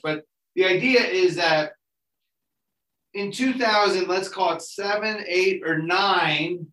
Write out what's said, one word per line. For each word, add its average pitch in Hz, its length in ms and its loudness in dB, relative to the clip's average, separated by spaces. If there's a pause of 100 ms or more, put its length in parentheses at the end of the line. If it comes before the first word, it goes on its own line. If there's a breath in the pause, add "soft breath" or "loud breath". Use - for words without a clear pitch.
but 151 220 -6 (300)
the 185 100 4
idea 240 340 4
is 180 380 2
that 160 340 2 (1400)
in 202 180 -6
two 254 220 -2
thousand, 202 560 2
let's 190 180 -2
call 175 260 0
it 160 80 -8
seven, 208 640 -4
eight, 185 400 0
or 156 140 -2
nine, 170 920 0